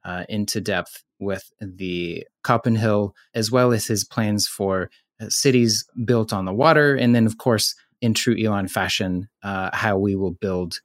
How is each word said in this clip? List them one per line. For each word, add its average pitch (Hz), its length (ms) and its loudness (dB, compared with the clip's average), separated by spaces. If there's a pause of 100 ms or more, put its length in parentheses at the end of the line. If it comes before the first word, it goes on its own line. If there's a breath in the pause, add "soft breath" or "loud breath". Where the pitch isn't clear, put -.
uh, 90 240 -8
into 104 320 -4
depth 92 420 -4 (160)
with 98 400 -6
the 90 640 -8 (180)
Copenhagen, 110 680 2 (260 soft breath)
as 110 160 -2
well 123 220 4
as 107 120 -2
his 104 200 -2
plans 107 420 -2
for, 95 420 -2 (300 soft breath)
uh, 110 80 -14
cities 120 580 2 (200)
built 113 260 2
on 95 140 -4
the 92 80 -4
water. 147 420 4
And 120 180 4
then, 113 120 6
of 110 120 0
course, - 380 0 (260 soft breath)
in 113 120 0
true 117 280 0
Elon 101 280 0
fashion, 92 580 -2 (160)
uh, 95 300 -6
how 104 240 0
we 98 180 0
will 95 160 -2
build 90 540 -6